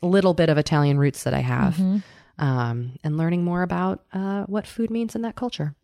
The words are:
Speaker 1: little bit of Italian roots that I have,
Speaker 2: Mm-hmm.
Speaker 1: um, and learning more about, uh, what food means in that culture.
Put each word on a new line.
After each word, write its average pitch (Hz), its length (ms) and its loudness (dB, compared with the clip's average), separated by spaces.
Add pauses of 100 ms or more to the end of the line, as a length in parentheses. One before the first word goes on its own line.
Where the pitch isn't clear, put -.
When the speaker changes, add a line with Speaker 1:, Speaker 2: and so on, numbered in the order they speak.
Speaker 1:
little 185 320 4
bit 160 160 4
of 147 80 4
Italian 143 400 4
roots 143 260 2
that - 80 0
I 69 80 0
have, 131 360 2
Speaker 2:
Mm-hmm. 190 680 -2
Speaker 1:
um, 123 480 -2 (100)
and 151 140 -2
learning 170 280 0
more 175 180 0
about, 180 500 -2
uh, 196 320 -4
what 202 220 -4
food 226 240 -4
means 226 240 -4
in 226 80 -4
that 214 140 -8
culture. 151 480 -6